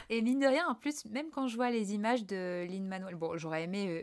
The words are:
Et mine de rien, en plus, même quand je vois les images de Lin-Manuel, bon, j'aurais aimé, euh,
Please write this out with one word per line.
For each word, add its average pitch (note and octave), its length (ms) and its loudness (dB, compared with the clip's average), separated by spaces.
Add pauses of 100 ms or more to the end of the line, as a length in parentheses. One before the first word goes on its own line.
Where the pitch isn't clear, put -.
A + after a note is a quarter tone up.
Et A3+ 140 2
mine B3+ 180 4
de C4+ 60 8
rien, D4 200 4
en C4+ 80 2
plus, D4 300 -4
même B3+ 260 -4
quand C4+ 160 -2
je A3+ 100 -4
vois B3 140 2
les G#3+ 240 0
images A3 300 2
de F3+ 460 -2
Lin-Manuel, F#3+ 460 -6
bon, E3 200 -2
j'aurais D#3+ 280 -2
aimé, G3 220 -2
euh, E3 160 -2